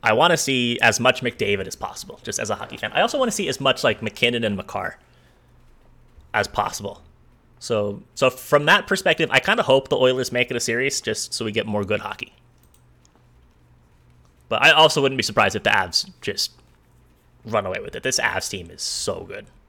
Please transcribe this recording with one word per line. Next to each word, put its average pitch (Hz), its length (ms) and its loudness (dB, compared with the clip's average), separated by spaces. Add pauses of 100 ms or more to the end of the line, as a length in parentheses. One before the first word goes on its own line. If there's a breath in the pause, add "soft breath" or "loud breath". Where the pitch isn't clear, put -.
I 113 120 4
wanna 160 240 4
see 123 440 0
as 113 180 4
much 123 220 2
McDavid 101 460 -2
as - 80 -12
possible, - 480 -12
just - 160 -8
as 107 100 -4
a 104 60 -2
hockey 107 220 -12
fan. 107 160 -6
I 151 80 2
also 233 180 0
wanna 233 120 0
see 196 160 -4
as 135 120 -4
much, 135 240 0
like, 117 180 0
MacKinnon 117 420 -2
and 104 140 -2
Makar 95 400 -8 (1400 soft breath)
as 104 140 0
possible. - 560 -6 (560)
So, 104 440 -4 (120)
so 131 140 2
from 147 360 0
that 180 220 4
perspective, 165 440 0
I - 80 6
kinda 220 240 0
hope 135 260 4
the 139 80 2
Oilers 127 340 2
make 123 200 0
it 123 60 -2
a - 20 -2
series 123 400 -2
just - 340 -6
so 113 120 -6
we 110 60 -4
get 104 160 -2
more 104 160 -2
good 101 180 -2
hockey. - 320 -12 (2250)
But 117 140 0
I 156 80 8
also 151 300 6
wouldn't 135 160 2
be 127 60 -2
surprised 101 320 2
if 98 80 -4
the 107 60 4
Avs 95 400 0 (120)
just - 300 -6 (920)
run 107 220 -2
away 92 140 -6
with - 160 -12
it. - 80 -10
This 127 160 -2
Avs 113 300 -2
team 87 220 -10
is 87 100 -16
so - 420 -6
good. 98 220 -16 (240)